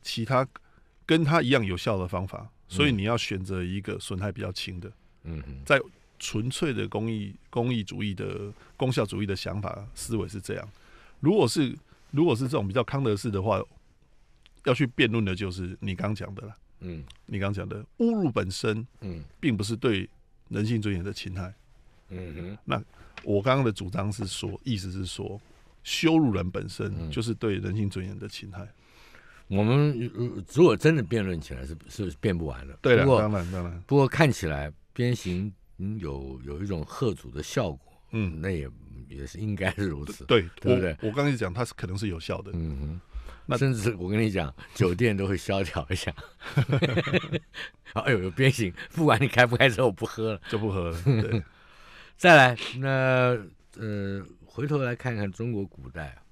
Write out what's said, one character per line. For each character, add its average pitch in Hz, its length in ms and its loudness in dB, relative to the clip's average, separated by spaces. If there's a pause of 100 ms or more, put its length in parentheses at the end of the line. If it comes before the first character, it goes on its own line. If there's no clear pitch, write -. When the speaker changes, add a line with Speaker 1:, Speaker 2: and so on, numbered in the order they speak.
Speaker 1:
其 - 220 -6
他 131 220 2 (580)
跟 160 200 4
他 156 180 4
一 123 60 0
样 127 180 4
有 95 100 -2
效 101 220 0
的 90 80 -2
方 92 180 -4
法， - 240 -12 (200)
所 151 180 2
以 135 60 4
你 98 100 0
要 113 160 2
选 95 260 -4
择 95 160 -4
一 92 200 -4
个 98 180 -8
损 95 220 -10
害 104 100 -4
比 101 100 -10
较 98 120 -6
轻 95 260 -8
的。 92 100 -12 (360)
Speaker 2:
嗯 80 180 -8
哼。 67 240 -12
Speaker 1:
在 139 140 4 (400)
纯 110 280 -4
粹 143 240 -2
的 101 140 -2
公 107 240 -2
益、 101 240 -6 (160)
公 123 240 0
益 110 80 0
主 98 220 -6
义 101 100 -2
的、 98 380 -8 (240)
功 131 160 0
效 120 120 0
主 104 160 -4
义 104 60 -2
的 95 80 -2
想 92 260 -6
法 98 240 -8 (120)
思 117 200 -6
维 92 120 -2
是 98 120 -10
这 101 140 -8
样。 101 140 -10 (500)
如 160 160 4
果 156 140 6
是， 127 280 0 (360)
如 147 120 4
果 135 120 4
是 131 80 -2
这 127 60 -2
种 113 180 0
比 95 40 -4
较 120 120 2
康 139 180 -4
德 107 140 2
式 110 160 -4
的 95 100 -2
话， 101 180 2 (1000)
要 135 100 2
去 135 140 4
辩 120 240 2
论 110 140 2
的 92 100 0
就 95 160 -4
是 90 300 -8
你 95 160 -4
刚 104 180 -2
讲 98 220 -10
的 - 100 -12
啦。 107 100 -16 (220)
Speaker 2:
嗯。 82 240 -10 (240)
Speaker 1:
你 101 140 -6
刚 101 120 0
讲 98 160 -6
的 104 160 -10 (140)
侮 233 160 2
辱 185 160 0
本 98 180 -2
身 110 380 -2 (140)
Speaker 2:
嗯。 85 240 -10 (160)
Speaker 1:
并 123 160 2
不 101 80 -2
是 113 100 -2
对 107 340 0 (420)
人 104 140 -2
性 113 160 0
尊 104 140 -2
严 87 80 -4
的 101 100 -6
侵 92 240 -10
害。 95 160 -8 (580)
Speaker 2:
嗯 90 260 -12
哼。 90 280 -10
Speaker 1:
那 135 160 -2 (440)
我 101 160 2
刚 131 160 4
刚 139 80 2
的 113 60 4
主 98 180 -8
张 98 240 -4
是 101 140 -6
说， 101 380 -8
意 120 120 -2
思 92 140 -6
是 95 160 -6
说， 98 340 -10 (440)
羞 160 340 2
辱 135 140 4
人 92 180 0
本 95 180 -6
身 101 400 -6
就 127 140 -4
是 113 100 -2
对 104 260 -2
人 98 180 -4
性 101 120 0
尊 92 160 -6
严 98 140 -10
的 104 100 -12
侵 101 220 -14
害。 98 120 -12 (840)
Speaker 2:
嗯。 95 100 0
我 104 40 4
们， 127 540 4
呃， 117 280 -4 (100)
如 165 100 8
果 117 120 8
真 160 200 4
的 131 60 2
辩 104 220 0
论 87 160 -2
起 67 140 -10
来 64 100 -10
是， 78 120 -10 (120)
是 92 320 -6
辩 98 160 2
不 82 100 -4
完 64 200 -8
的。 69 160 -16
Speaker 1:
对 123 140 8
了， 110 80 8
Speaker 2:
不 139 60 6
过， 113 100 6
Speaker 1:
当 107 120 2
然， 90 200 -2
当 90 100 -4
然。 85 240 -6
Speaker 2:
不 139 80 2
过 139 140 8
看 151 220 6
起 - 160 -2
来 73 260 -4 (200)
鞭 120 220 0
刑、 95 380 -2 (260)
嗯， 101 220 -6
有， 67 440 -8
有 71 160 -8
一 101 60 -4
种 85 180 -4
吓 110 300 -2
阻 - 160 -14
的 69 100 -8
效 98 300 -2
果。 - 220 -14 (180)
Speaker 1:
嗯。 92 300 -4
Speaker 2:
那 95 100 -4
也， 73 180 -4 (400)
也 69 160 -12
是 87 140 -14
应 107 160 -4
该 95 200 -2
是 101 120 -4
如 73 180 -6
此， - 200 -12
Speaker 1:
对， 113 180 6 (180)
Speaker 2:
对 123 140 4
不 95 60 2
对？ 85 220 -2
Speaker 1:
我， 110 60 -2
我 104 60 -4
刚 143 160 2
才 127 60 0
讲 95 180 -4
它 123 100 -2
是 - 100 -8
可 - 120 -8
能 90 100 -6
是 107 120 -4
有 85 100 -4
效 85 240 -6
的。 95 120 -12
Speaker 2:
嗯 80 260 -4
哼。 78 200 -8 (460)
Speaker 1:
那 120 100 0
Speaker 2:
甚 135 160 2
至 113 220 0
我 90 140 -6
跟 107 120 2
你 110 120 2
讲， 80 200 -2 (220)
酒 92 180 4
店 107 240 2
都 98 120 0
会 98 80 0
萧 98 260 -2
条 85 280 -4
一 90 40 0
下。 - 180 -4 (440)
Speaker 1:
<laughs> 139 760 2
Speaker 2:
<laughs> - 640 -10
哎 113 160 0
呦， 95 140 2
有 95 80 -2
鞭 131 180 4
刑， 104 220 0 (180)
不 165 140 0
管 123 180 6
你 127 60 2
开 123 180 12
不 117 100 2
开 135 120 8
车， 127 160 4
我 107 80 6
不 110 120 -4
喝 110 280 -4
了。 95 160 -6
Speaker 1:
就 110 100 0
不 104 140 0
喝 87 180 0
了， 82 140 -6
对。 107 380 4
Speaker 2:
<laughs> - 60 -14 (680)
再 170 200 10
来， 127 200 10 (200)
那， 131 600 4 (420)
呃， 98 460 -4 (220)
回 - 180 -6
头 147 140 0
来 123 160 0
看 120 220 -6
看 101 160 -2
中 117 180 -4
国 101 160 -2
古 64 240 -16
代 78 200 -10
啊。 - 220 -20